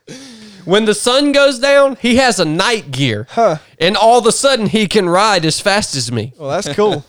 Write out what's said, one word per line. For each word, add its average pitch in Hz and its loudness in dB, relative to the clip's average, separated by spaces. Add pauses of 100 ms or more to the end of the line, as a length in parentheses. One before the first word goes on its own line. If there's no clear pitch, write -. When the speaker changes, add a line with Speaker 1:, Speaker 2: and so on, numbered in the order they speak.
(640)
Speaker 1:
When 202 0
the 214 0
sun 277 0
goes 277 2
down, 277 2
he 233 0
has 247 2
a 175 0
night 180 -2
gear. 123 -4
Speaker 2:
Huh. 208 0 (220)
Speaker 1:
And 185 0
all 226 4
of 214 0
a 220 4
sudden, 254 0
he 208 0
can 196 0
ride 185 2
as 156 -2
fast 202 -2
as 120 -6
me. 117 -6
Speaker 2:
Well, 143 -12
that's 156 -6
cool. 202 0